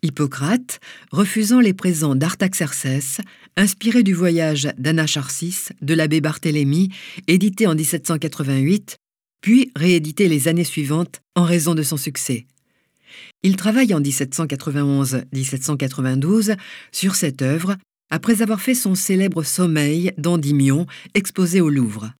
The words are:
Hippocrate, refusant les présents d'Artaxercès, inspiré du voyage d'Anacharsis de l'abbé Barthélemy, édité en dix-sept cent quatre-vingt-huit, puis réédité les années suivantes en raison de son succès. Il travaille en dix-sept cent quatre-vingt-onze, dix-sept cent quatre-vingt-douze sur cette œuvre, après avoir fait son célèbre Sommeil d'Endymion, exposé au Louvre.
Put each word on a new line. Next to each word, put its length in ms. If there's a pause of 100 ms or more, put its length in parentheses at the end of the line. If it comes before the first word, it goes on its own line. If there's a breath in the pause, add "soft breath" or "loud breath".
Hippocrate, 760 (280 loud breath)
refusant 520
les 120
présents 420
d'Artaxercès, 1040 (340 loud breath)
inspiré 480
du 100
voyage 540 (100)
d'Anacharsis 920 (120)
de 120
l'abbé 260
Barthélemy, 720 (380 loud breath)
édité 380
en 100
dix-sept 320
cent 100
quatre-vingt-huit, 800 (440)
puis 320
réédité 540
les 220
années 160
suivantes 560 (140)
en 100
raison 300
de 60
son 140
succès. 500 (960 loud breath)
Il 120
travaille 380
en 80
dix-sept 340
cent 100
quatre-vingt-onze, 760 (100)
dix-sept 320
cent 140
quatre-vingt-douze 760 (360 loud breath)
sur 240
cette 260
œuvre, 360 (320)
après 320
avoir 200
fait 140
son 180
célèbre 500
Sommeil 720
d'Endymion, 680 (280 loud breath)
exposé 480
au 80
Louvre. 500